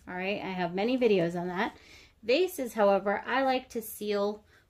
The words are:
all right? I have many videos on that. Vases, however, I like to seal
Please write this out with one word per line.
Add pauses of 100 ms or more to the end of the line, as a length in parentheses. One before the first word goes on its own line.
all
right?
I
have
many
videos
on
that. (480)
Vases,
however,
I
like
to
seal (260)